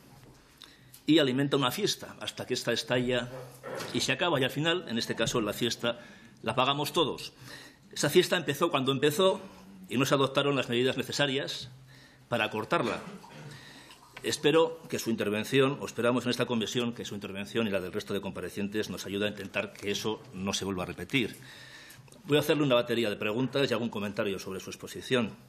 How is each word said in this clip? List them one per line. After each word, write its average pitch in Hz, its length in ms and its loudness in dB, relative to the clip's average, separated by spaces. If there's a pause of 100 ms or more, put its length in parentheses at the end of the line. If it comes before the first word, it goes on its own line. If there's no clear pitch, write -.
(1080)
y 156 120 8
alimenta 143 380 2
una 135 140 4
fiesta - 500 -2
hasta - 240 -8
que - 80 -4
esta 123 220 0
estalla 123 560 0 (640)
y 120 60 0
se - 120 2
acaba. 135 260 2
Y 135 60 2
al 123 60 2
final, 170 360 0
en 117 120 -2
este 113 180 -2
caso, 113 240 2
la 104 140 0
fiesta 117 440 -2 (440)
la 110 120 0
pagamos 139 380 2
todos. 123 400 0 (580)
Esa - 200 2
fiesta 180 260 6
empezó 165 340 2
cuando 135 220 2
empezó 147 480 4 (480)
y - 80 -2
no 143 80 6
se 143 100 4
adoptaron 139 420 4
las 123 120 -2
medidas 123 300 2
necesarias 135 720 -2 (580)
para 110 220 0
cortarla. 107 500 0 (1200)
Espero 151 560 4 (120)
que 120 80 -2
su - 100 -6
intervención, 110 720 2
o 98 60 -8
esperamos 120 380 0
en 123 80 0
esta 120 120 0
comisión 120 480 -2
que 104 140 -8
su - 80 -10
intervención 101 520 -4
y 101 40 -2
la 98 100 0
del 90 120 -8
resto 104 200 -4
de 98 80 0
comparecientes 98 720 -4
nos 92 160 -8
ayude 98 180 -2
a 104 60 0
intentar 101 420 -6
que - 180 -6
eso 107 320 -2 (120)
no 95 180 -2
se 95 140 -2
vuelva 92 160 -2
a 87 40 -4
repetir. 90 520 -2 (880)
Voy 143 120 4
a - 20 2
hacerle 147 220 2
una 139 120 4
batería 117 360 2
de 101 60 -4
preguntas 127 540 0
y 117 40 2
algún 113 160 0
comentario 104 480 -2
sobre 95 200 -8
su 90 120 -12
exposición. 101 640 -2 (160)